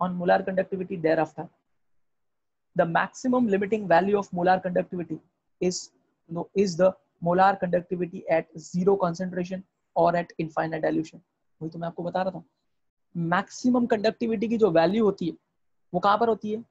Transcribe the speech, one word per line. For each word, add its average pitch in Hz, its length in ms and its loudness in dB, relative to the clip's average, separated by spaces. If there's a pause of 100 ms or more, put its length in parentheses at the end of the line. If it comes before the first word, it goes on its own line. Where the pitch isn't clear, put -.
on 180 180 -2
molar 185 260 4
conductivity 185 560 -4
thereafter। 160 460 0 (1300)
The 175 160 2
maximum 233 580 0
limiting 202 400 0
value 190 300 4
of 196 160 -8
molar 180 260 2
conductivity 180 560 -4 (440)
is, 180 200 -2 (480)
no, 170 140 -8 (160)
is 190 200 0
the 185 120 4 (300)
molar 185 380 4
conductivity 175 600 -4 (120)
at 165 180 0 (120)
zero 185 420 2
concentration 180 580 -4 (340)
or 170 180 4
at 170 280 -4
infinite 160 400 -4
dilution। 160 380 -2 (420)
वही 160 80 -8
तो 170 100 -12
मैं 170 80 -6
आपको 170 160 -10
बता 175 180 -4
रहा 190 100 -4
था, 170 120 -12 (720)
मैक्सिमम 196 680 0
कंडक्टिविटी 220 640 -2
की 226 100 0
जो 208 140 6
वैल्यू 170 340 4
होती 190 240 0
है - 40 -4 (600)
वो 180 60 -2
कहाँ 202 180 4
पर 233 120 2
होती 214 220 -4
है? 226 200 -6